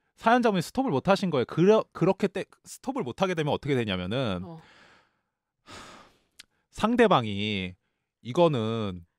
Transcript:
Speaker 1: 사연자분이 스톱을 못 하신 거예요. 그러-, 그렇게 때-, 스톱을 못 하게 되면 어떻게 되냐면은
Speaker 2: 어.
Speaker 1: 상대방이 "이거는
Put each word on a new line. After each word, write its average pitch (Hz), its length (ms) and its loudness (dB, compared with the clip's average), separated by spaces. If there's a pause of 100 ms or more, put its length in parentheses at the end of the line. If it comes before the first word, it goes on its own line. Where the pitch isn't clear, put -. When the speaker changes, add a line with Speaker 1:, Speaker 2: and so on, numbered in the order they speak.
(160)
Speaker 1:
사연자분이 226 460 2
스톱을 254 300 -4
못 139 180 0
하신 190 200 2
거예요. 135 140 0
그러-, 196 480 4
그렇게 190 380 0
때-, - 160 -8 (180)
스톱을 - 400 -10
못 123 180 -10
하게 185 140 0
되면 147 180 -2
어떻게 135 220 -2
되냐면은 98 720 -4
Speaker 2:
어. 165 160 -18 (2000)
Speaker 1:
상대방이 107 1000 2 (480)
"이거는 113 840 -2 (140)